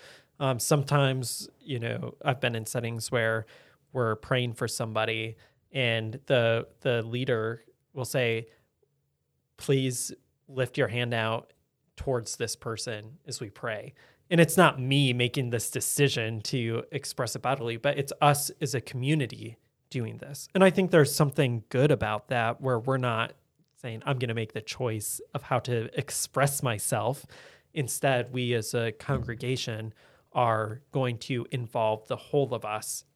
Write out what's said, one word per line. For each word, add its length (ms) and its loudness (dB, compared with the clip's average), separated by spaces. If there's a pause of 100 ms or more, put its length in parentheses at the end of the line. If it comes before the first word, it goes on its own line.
(400)
Um, 180 2
sometimes, 880 2 (120)
you 180 -6
know, 360 -4 (100)
I've 160 0
been 160 0
in 100 -6
settings 440 -4
where 360 0 (460)
we're 240 0
praying 380 0
for 140 -4
somebody, 680 -2 (360)
and 540 -2
the, 400 4 (140)
the 220 0
leader 600 -2 (300)
will 100 -6
say, 440 0 (1080)
"Please 560 0 (360)
lift 280 -4
your 120 2
hand 260 -2
out 380 -2 (440)
towards 400 -4
this 200 -4
person 680 -10
as 140 -10
we 80 -10
pray." 460 -10 (360)
And 100 6
it's 160 6
not 240 6
me 320 4
making 380 0
this 200 -2
decision 720 0
to 480 -2
express 460 -6
it 60 -10
bodily, 340 -2
but 220 0
it's 220 -2
us 300 4 (100)
as 140 -4
a 60 0
community 760 -2 (340)
doing 280 -6
this. 360 -14
And 100 8
I 60 10
think 200 2
there's 240 8
something 540 2
good 220 4
about 380 0
that, 320 0
where 200 0
we're 160 0
not 380 0 (460)
saying, 240 -8
"I'm 140 0
gonna 160 0
make 180 -2
the 100 -6
choice 580 -4 (120)
of 100 -6
how 180 0
to 360 -4
express 640 0
myself." 640 -2 (480)
Instead, 600 0
we 220 0
as 200 -2
a 180 0
congregation 1040 -4 (380)
are 480 0 (100)
going 260 0
to 360 -6
involve 560 0
the 80 -4
whole 380 0
of 100 -6
us 400 -6 (120)